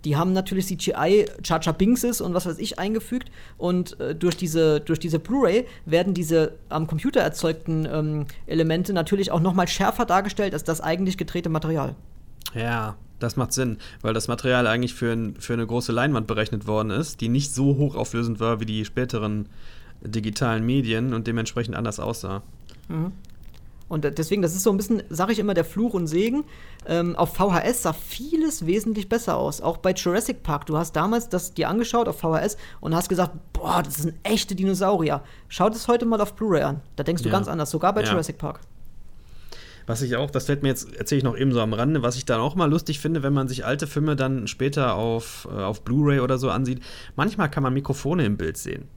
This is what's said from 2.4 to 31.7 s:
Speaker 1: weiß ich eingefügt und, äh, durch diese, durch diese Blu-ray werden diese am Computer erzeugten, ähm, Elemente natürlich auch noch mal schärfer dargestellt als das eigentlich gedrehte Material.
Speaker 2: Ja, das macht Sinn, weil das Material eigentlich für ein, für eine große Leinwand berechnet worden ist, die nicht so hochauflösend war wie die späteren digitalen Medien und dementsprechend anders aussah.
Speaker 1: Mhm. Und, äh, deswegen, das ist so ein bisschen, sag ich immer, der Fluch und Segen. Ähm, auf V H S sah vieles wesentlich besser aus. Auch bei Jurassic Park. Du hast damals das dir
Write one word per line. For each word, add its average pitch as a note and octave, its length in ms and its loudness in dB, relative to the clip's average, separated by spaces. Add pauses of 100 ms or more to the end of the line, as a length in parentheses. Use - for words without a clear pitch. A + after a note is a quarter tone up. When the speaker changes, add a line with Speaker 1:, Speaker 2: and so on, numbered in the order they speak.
Speaker 1:
weiß E3 120 -4
ich - 200 -6
eingefügt A3 540 -4 (260)
und, F3+ 400 0
äh, C#3 160 -4
durch E3 220 2
diese, D#3 440 4
durch D#3+ 200 0
diese E3 180 0
Blu-ray A#3 480 4 (180)
werden F3 300 2
diese D#3+ 380 4 (160)
am D#3 180 0
Computer F#3 360 0
erzeugten, D#3+ 680 0
ähm, D3+ 360 -2 (200)
Elemente D#3+ 460 2
natürlich F#3 400 2
auch F3 80 2
noch F3+ 140 4
mal F3+ 120 4
schärfer A3 380 2
dargestellt G3+ 500 2
als - 80 -2
das E3 180 -2
eigentlich F#3 360 0
gedrehte F3 320 -2
Material. D#3 460 0 (600)
Speaker 2:
Ja, A2+ 420 -2 (220)
das A#2 180 -2
macht B2+ 180 0
Sinn, B2 240 0 (240)
weil A2+ 100 0
das A2 160 0
Material B2 380 2
eigentlich A#2+ 260 2
für A#2 180 -2
ein, A2+ 280 -2
für - 160 -4
eine A#2 120 -2
große A#2+ 260 -2
Leinwand A#2+ 340 2
berechnet G#2+ 400 -2
worden G#2+ 240 0
ist, A#2+ 320 -2
die A#2 80 0
nicht C3+ 240 2
so C#3 220 4
hochauflösend A#2 640 0
war A2+ 200 2
wie A2+ 60 -2
die G#2+ 180 -2
späteren G#2+ 640 -2 (540)
digitalen A2 640 0
Medien A#2+ 480 2
und A2+ 120 -2
dementsprechend A2+ 480 -2
anders A2 240 -4
aussah. G2+ 440 -4 (460)
Speaker 1:
Mhm. E3+ 240 -4 (760)
Und, D3+ 160 -2
äh, C#3+ 80 0
deswegen, D#3+ 300 0
das E3 120 2
ist F#3+ 100 -2
so A3+ 60 8
ein G3 60 4
bisschen, G#3 320 0
sag F3+ 220 0
ich G#3+ 80 2
immer, G#3 160 0
der E3+ 100 4
Fluch A3 300 0
und F3 140 0
Segen. A#3 360 2 (420)
Ähm, E3+ 300 0
auf E3+ 180 2
V F#3 180 2
H F3 80 4
S - 240 0
sah D#3+ 80 0
vieles D#4 760 -2
wesentlich G#3 420 0
besser F#3+ 280 0
aus. D3 240 -2
Auch E3+ 180 -2
bei F#3 140 2
Jurassic F#3+ 500 0
Park. D3 240 -2
Du D3+ 100 -2
hast D#3+ 180 -2
damals A3 340 0
das - 260 -4
dir D3 160 0